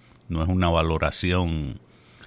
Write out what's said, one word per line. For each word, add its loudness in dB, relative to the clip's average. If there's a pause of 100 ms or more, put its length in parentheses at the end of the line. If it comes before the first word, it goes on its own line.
(300)
no -2
es 0
una 2
valoración 0 (480)